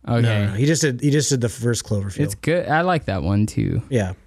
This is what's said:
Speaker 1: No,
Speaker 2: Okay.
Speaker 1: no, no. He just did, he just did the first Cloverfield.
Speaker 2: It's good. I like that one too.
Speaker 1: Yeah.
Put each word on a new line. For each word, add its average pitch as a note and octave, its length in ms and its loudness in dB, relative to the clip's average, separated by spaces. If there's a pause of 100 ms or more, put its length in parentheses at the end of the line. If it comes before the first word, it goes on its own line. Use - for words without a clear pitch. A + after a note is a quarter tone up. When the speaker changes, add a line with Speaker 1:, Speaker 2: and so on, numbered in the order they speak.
Speaker 1:
No, A#2+ 80 0
Speaker 2:
Okay. A#2+ 80 4
Speaker 1:
no, G#2+ 240 2
no. G2+ 80 -2
He A#2 120 2
just D#3 160 2
did, C3 180 0
he D3 100 2
just C#3 200 2
did C3+ 100 2
the A#2+ 80 0
first A#2 360 -2
Cloverfield. G2+ 360 -4
Speaker 2:
It's D3 160 0
good. E3+ 320 -2
I D#3 140 2
like F3 240 0
that F#2+ 180 -2
one G2+ 220 2
too. - 440 -2
Speaker 1:
Yeah. G2+ 220 0 (140)